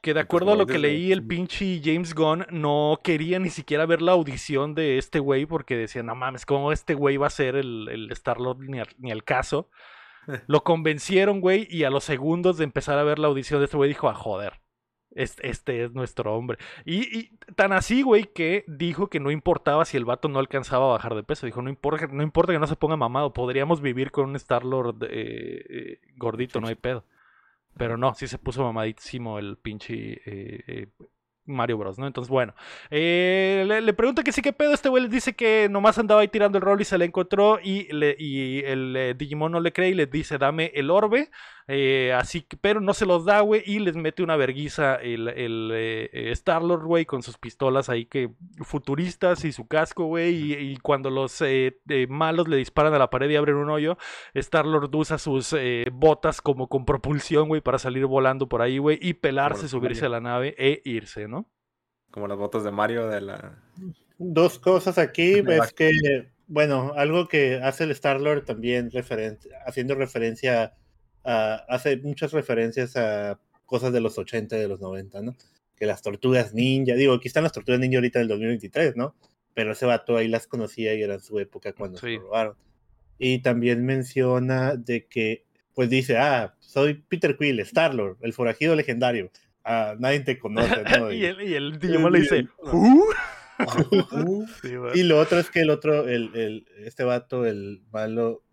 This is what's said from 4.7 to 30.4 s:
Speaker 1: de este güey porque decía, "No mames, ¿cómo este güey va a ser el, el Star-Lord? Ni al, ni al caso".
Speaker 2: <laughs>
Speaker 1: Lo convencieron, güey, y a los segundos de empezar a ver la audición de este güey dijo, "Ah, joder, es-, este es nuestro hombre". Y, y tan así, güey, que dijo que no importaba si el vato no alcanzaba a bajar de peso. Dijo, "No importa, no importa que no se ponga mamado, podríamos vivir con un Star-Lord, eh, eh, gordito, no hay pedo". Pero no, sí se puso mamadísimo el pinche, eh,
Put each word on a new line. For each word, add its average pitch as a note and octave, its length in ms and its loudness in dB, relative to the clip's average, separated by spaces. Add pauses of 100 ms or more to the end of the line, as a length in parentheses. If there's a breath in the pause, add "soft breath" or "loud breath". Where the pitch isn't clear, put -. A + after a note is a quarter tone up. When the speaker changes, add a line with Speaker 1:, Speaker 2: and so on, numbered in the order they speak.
Speaker 1:
de D3 240 0
este C#3+ 220 -2
güey C#3 260 0
porque D3+ 300 -4
decía, A#2 280 -6
"No A#2 120 -8
mames, B2+ 300 -8
¿cómo C#3+ 260 0
este D3 220 -2
güey C#3 240 2
va C#3+ 100 2
a C#3+ 40 -2
ser C3 260 -2
el, A#2 320 -6
el A2 220 -10
Star-Lord? B2 480 -6
Ni C3+ 200 -10
al, A2 80 -8 (100)
ni B2+ 140 -10
al A2 140 -8
caso". C#3+ 440 -2 (520 loud breath)
Speaker 2:
<laughs> C3+ 260 -12
Speaker 1:
Lo D3 160 4
convencieron, F3+ 760 2
güey, F#3+ 280 2
y E3 140 -2
a C3 60 2
los C#3 160 0
segundos D#3+ 520 0
de D#3 60 0
empezar C#3+ 340 -2
a D3 60 2
ver D3 160 0
la D3+ 80 2
audición C#3+ 320 0
de C#3+ 60 4
este C3+ 120 -8
güey C#3+ 120 4
dijo, C#3+ 180 -2
"Ah, A2 60 2
joder, G2+ 480 -8 (500)
es-, - 300 -6
este A#2+ 420 -6
es A#2+ 80 -8
nuestro A#2+ 420 -6
hombre". A#2+ 240 -6 (280 loud breath)
Y, A3+ 340 -4
y - 180 -16 (200)
tan G3 160 4
así, A#3 280 2
güey, A3 320 4
que F3 340 -2
dijo E3 420 -4
que D#3+ 100 -4
no C#3 120 -2
importaba D#3 520 2
si D3 140 -2
el A#2+ 80 -2
vato B2+ 240 -2
no C3+ 100 -2
alcanzaba C3+ 460 0
a B2+ 80 4
bajar A2+ 200 -2
de G#2+ 100 -6
peso. C#3 220 -6
Dijo, B2 160 -8
"No B2+ 80 -6
importa, D3+ 380 -4
no C#3 160 -4
importa E3+ 300 2
que D#3 60 2
no D3+ 80 0
se D#3 100 -4
ponga D#3 180 0
mamado, C3+ 380 -2
podríamos C3+ 480 0
vivir C3 300 -2
con C3+ 180 0
un C#3 80 -8
Star-Lord, A#2+ 720 -2
eh, A2+ 600 -10
eh, - 300 -14 (160)
gordito, A#2+ 460 -6
no A2+ 80 -6
hay A2+ 60 -6
pedo". B2 280 -6 (760 soft breath)
Pero A#2 200 -4
no, B2 180 0
sí C3+ 120 -12
se B2+ 120 -10
puso C3 240 -4
mamadísimo A2+ 760 -6
el G2+ 180 -10
pinche, A2 560 -10 (120)
eh, G#2 420 -14